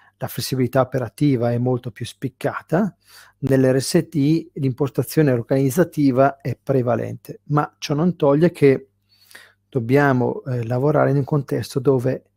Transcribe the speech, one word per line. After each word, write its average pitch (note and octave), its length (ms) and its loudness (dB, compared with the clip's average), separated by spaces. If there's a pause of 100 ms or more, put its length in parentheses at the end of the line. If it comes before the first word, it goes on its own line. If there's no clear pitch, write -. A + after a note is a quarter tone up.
(180)
la B2+ 100 -10
flessibilità B2+ 540 -2
operativa B2 680 0
è A#2+ 60 -2
molto B2 340 -2
più - 140 -12
spiccata, - 920 -6 (440)
nell'R C3 420 2
S D#3+ 280 -2
D D#3 440 0
l'impostazione C#3 800 0
organizzativa C3+ 1080 0
è B2 200 -6
prevalente, A#2+ 840 -4
ma D3 320 -2
ciò - 160 -6
non E3+ 240 0
toglie D3+ 340 2
che C3+ 380 2 (800)
dobbiamo, B2+ 720 0
eh, B2 220 -6
lavorare C3+ 460 0
in C#3 60 0
un C#3 60 0
contesto C#3 560 -4
dove C3 460 0 (120)